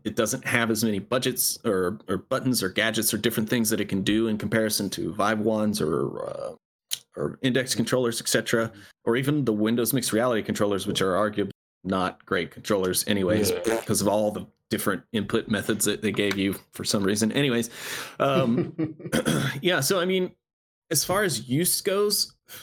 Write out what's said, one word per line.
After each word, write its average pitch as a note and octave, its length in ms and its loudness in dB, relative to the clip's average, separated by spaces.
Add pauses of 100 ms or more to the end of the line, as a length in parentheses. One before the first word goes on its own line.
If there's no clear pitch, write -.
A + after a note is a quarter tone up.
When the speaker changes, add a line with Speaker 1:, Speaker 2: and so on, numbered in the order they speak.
Speaker 1:
It G#2+ 100 -6
doesn't A2+ 300 -2
have A#2 260 2
as G#2+ 120 0
many G#2 160 0
budgets B2 680 -2
or, F#2 420 0
or F#2+ 100 0
buttons A#2+ 460 0
or A#2+ 60 0
gadgets A2 440 0
or A2 40 2
different A2 320 0
things A2+ 200 2
that G#2 120 0
it G2+ 80 -4
can G2 140 0
do G#2+ 240 2
in G#2+ 100 -2
comparison G#2+ 540 0
to E2+ 220 -4
Vive G#2 260 0
wands G#2+ 420 0
or, D2 480 -2
uh, - 220 -8 (640)
or - 280 -4
index B2+ 320 0
controllers, A#2+ 440 0
et - 80 -8
cetera, - 440 2 (340)
or A#2 100 2
even C#3 300 0
the A2+ 80 2
Windows A2+ 400 2
mixed B2+ 200 0
reality A2+ 280 2
controllers, G2+ 460 -2
which - 140 -2
are F#2+ 120 2
arguably G2+ 380 0 (320)
not F#2 420 -2
great F2+ 240 -2
controllers F#2 580 0
anyways, F#2+ 440 2
Speaker 2:
Yeah. F2+ 80 -2 (200)
Speaker 1:
because G#2+ 220 -2
of G2+ 60 2
all G#2 240 2
the F#2 160 -8 (240)
different - 400 -2
input G#2+ 360 -2
methods G#2 380 -2
that G#2 160 -2
they G#2+ 100 0
gave G2+ 260 0
you G2 180 0 (160)
for - 120 -10
some G#2+ 200 0
reason. G#2+ 280 2
Anyways, A#2+ 380 0 (500)
um, C3 540 2 (400)
<laughs> - 240 0
<clears throat> C#3 240 -4
yeah, E3+ 180 2
so, F3+ 200 0
I E3+ 60 0
mean, F#3 260 0 (580)
as D#3 160 6
far F#3+ 180 2
as C3+ 240 0
use D#3 340 2
goes, G3+ 520 2 (300)